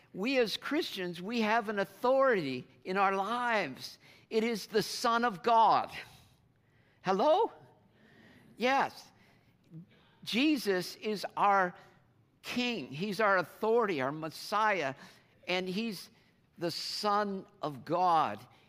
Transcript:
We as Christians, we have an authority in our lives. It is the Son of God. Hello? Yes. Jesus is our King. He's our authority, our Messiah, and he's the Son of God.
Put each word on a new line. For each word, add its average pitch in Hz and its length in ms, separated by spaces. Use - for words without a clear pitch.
We 254 240
as 226 180
Christians, 185 640
we 226 200
have 214 280
an 208 120
authority 196 880
in 185 120
our 196 180
lives. 202 840
It 220 160
is 226 220
the 208 160
Son 233 420
of 202 180
God. 214 480
Hello? 302 500
Yes. 247 480
Jesus 208 800
is 214 240
our 190 380
King. 240 460
He's 175 320
our 196 180
authority, 214 600
our 131 120
Messiah, 160 840
and 185 200
he's 202 420
the 170 120
Son 202 720
of 139 220
God. 156 600